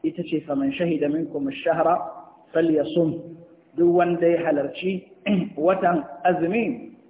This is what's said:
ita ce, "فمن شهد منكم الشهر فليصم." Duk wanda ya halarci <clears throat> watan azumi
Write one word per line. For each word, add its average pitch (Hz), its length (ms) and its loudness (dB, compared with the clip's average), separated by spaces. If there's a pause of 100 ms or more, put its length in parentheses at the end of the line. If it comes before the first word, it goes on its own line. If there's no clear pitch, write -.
ita 165 180 -6
ce, 160 240 -4
"فمن 139 260 -2
شهد 165 320 -2
منكم 147 440 -4
الشهر 160 380 0 (640)
فليصم." 160 840 0 (400)
Duk 170 160 6
wanda 175 340 2
ya 170 200 4
halarci 160 580 -2 (220)
<clears throat> 196 300 0
watan 175 480 2 (200)
azumi 175 720 0 (140)